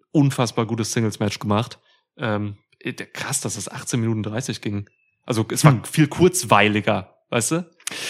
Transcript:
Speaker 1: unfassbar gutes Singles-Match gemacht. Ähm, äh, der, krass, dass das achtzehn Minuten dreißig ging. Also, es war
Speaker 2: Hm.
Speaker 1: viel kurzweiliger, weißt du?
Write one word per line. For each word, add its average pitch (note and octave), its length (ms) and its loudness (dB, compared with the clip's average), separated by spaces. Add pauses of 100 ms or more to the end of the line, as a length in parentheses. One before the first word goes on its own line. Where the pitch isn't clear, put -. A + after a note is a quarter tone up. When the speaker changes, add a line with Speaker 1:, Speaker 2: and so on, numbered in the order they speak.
(120)
Speaker 1:
unfassbar C3+ 540 2
gutes A2 260 -4
Singles-Match G#2+ 480 -2
gemacht. G#2 400 -2 (380)
Ähm, G#2 400 -4 (220)
äh, - 120 -8
der, - 160 -12
krass, - 320 -6
dass - 160 -6
das G2 160 -10
achtzehn B2+ 300 -4
Minuten A2+ 200 0
dreißig G#2+ 380 -6
ging. G2+ 300 -6 (360)
Also, A2 240 0
es A2+ 140 -2
war - 80 10
Speaker 2:
Hm. A2 140 0
Speaker 1:
viel D#3 220 2
kurzweiliger, G#2 1080 2 (140)
weißt A#2+ 220 0
du? D#3+ 40 0 (540)